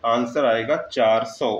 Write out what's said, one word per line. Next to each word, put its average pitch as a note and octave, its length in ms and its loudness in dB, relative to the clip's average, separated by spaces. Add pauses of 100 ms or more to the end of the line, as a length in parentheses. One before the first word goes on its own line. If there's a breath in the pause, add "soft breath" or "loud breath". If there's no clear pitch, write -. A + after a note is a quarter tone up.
Answer B2 420 0
आएगा A#2 300 0 (160)
चार A2+ 360 2
सौ। B2 320 -4